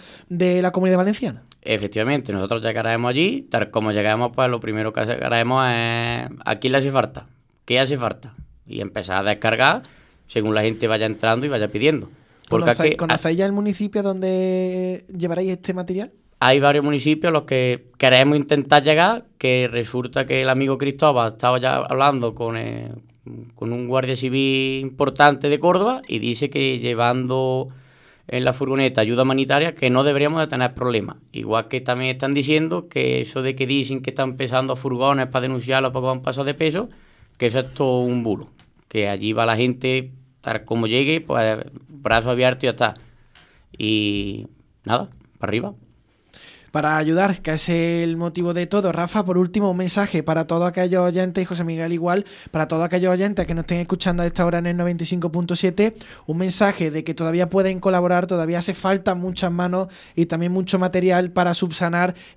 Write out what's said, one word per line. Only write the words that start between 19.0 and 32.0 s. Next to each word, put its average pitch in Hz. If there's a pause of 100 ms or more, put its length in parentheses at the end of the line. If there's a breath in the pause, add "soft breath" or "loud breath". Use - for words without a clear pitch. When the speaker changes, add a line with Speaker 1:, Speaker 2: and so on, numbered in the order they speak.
Speaker 2:
que 127
resulta 123
que 131
el 131
amigo 135
Cristóbal 139
ha -
estado 123
ya 131
hablando 131
con, 113
eh, 117 (640)
con 117
un 123
guardia 127
civil 135
importante 135
de 147
Córdoba 185
y 113
dice 117
que 131
llevando 127 (600 loud breath)
en 127
la 131
furgoneta 131
ayuda 120
humanitaria 135
que 131
no 127
deberíamos 147
de 151
tener 127
problemas. 120 (140)
Igual 110
que 131
también 127